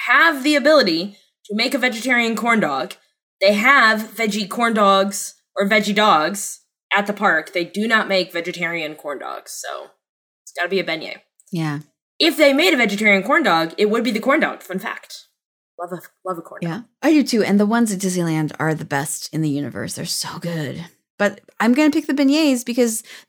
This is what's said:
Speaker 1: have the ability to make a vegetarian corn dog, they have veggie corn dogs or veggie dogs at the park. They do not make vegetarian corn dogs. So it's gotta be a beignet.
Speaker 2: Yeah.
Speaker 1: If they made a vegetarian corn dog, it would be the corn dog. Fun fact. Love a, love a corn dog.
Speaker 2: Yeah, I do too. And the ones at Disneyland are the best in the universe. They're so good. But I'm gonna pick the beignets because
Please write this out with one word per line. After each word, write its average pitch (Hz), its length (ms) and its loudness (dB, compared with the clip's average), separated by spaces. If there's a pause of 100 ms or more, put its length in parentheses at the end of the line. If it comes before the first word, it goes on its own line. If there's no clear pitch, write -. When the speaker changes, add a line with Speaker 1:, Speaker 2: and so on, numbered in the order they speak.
Speaker 1:
have 277 380 4
the 302 100 2
ability 233 640 2 (300)
to 208 100 -8
make 254 180 0
a 277 40 -2
vegetarian 233 580 0
corn 226 240 2
dog, 151 340 -2 (460)
they 196 140 4
have 220 480 4
veggie 214 460 -4
corn 233 260 -2
dogs 196 600 2 (220)
or 202 120 0
veggie 208 280 2
dogs 196 640 2 (360)
at 202 120 0
the 208 40 -4
park. 190 420 -2
They 175 100 -2
do 208 240 -4
not 220 180 2
make 185 260 -2
vegetarian 170 640 -6
corn 143 240 -10
dogs. - 320 -12 (100)
So 67 280 -12 (560)
it's - 80 -20
gotta 175 160 -4
be 185 100 0
a 175 60 -2
beignet. 160 320 -8 (360)
Speaker 2:
Yeah. 156 280 -4 (400)
Speaker 1:
If 311 160 2
they 285 160 6
made 320 220 2
a - 20 2
vegetarian 202 460 2
corn 285 200 2
dog, 165 360 2
it 208 100 4
would 226 160 0
be 254 60 0
the 220 100 -4
corn 277 200 2
dog. 143 220 -4
Fun 185 160 -10
fact. - 460 -12 (560)
Love 175 100 -10
a, - 380 -12
love 185 80 -6
a 165 60 -12
corn - 200 -20
dog. 170 80 -4
Speaker 2:
Yeah, 175 100 -8 (200)
I 294 120 4
do 302 100 6
too. 208 200 0
And 202 160 2
the 208 60 4
ones 226 260 2
at 185 80 -4
Disneyland 170 640 -2
are 156 140 0
the 156 100 -8
best - 480 -6
in 156 80 -4
the 156 80 0
universe. 135 460 -6
They're 135 100 -10
so - 340 -8
good. 165 460 -8 (340)
But 202 220 -2 (180)
I'm 220 160 2
gonna 302 160 4
pick 311 160 -4
the 311 60 -4
beignets 277 520 2
because 233 380 -2 (260)